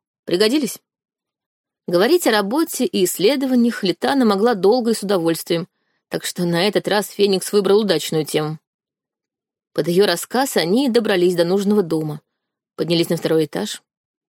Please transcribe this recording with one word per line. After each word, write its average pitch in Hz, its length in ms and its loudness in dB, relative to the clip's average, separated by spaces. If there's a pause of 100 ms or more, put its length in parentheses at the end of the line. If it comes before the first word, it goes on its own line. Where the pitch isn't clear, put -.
(240)
Пригодились? 214 540 0 (1080)
Говорить 240 400 2
о 254 40 2
работе 240 540 -2
и 202 200 0
исследованиях 247 800 0
Летана 233 420 0
могла 214 300 2
долго 220 380 2
и - 20 0
с - 80 -6
удовольствием, 170 640 -2 (400)
так - 160 -8
что - 200 -6
на 170 220 0
этот 190 220 -2
раз - 200 -2
Феникс 196 440 -2
выбрал 202 280 4
удачную 160 440 -2
тему. 156 340 -4 (1120)
Под 156 160 -4
её 185 180 4
рассказ 226 500 -2
они 208 320 2
добрались 208 460 2
до 170 100 2
нужного 202 380 2
дома, 156 380 -4 (560)
поднялись 170 320 0
на 170 80 0
второй 160 300 0
этаж. - 360 -8 (460)